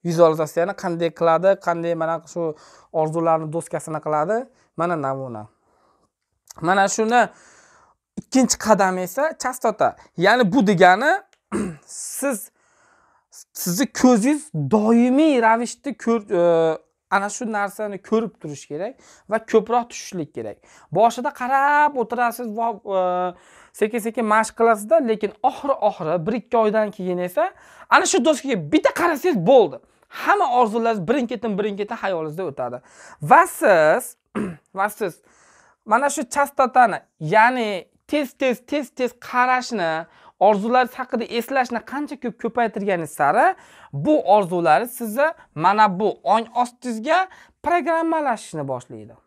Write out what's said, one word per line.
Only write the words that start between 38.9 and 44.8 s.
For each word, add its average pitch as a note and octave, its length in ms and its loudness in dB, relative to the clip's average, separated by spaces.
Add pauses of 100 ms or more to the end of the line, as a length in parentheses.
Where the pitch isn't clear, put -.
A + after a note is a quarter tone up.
qarashni, B3 720 -2 (460)
orzularingiz A3+ 580 2
haqida B3 300 -6
eslashni A#3+ 600 -4
qancha C#4+ 320 -8
ko'p - 240 -8
ko'paytirganingiz G#3 720 -4
sari E3 320 2 (480)
bu E3 300 0
orzularingiz F3+ 680 2